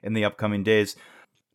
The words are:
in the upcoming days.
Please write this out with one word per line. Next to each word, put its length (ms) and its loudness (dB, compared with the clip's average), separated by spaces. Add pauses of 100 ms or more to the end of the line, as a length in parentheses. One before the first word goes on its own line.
in 120 -6
the 100 0
upcoming 380 -2
days. 340 2 (580)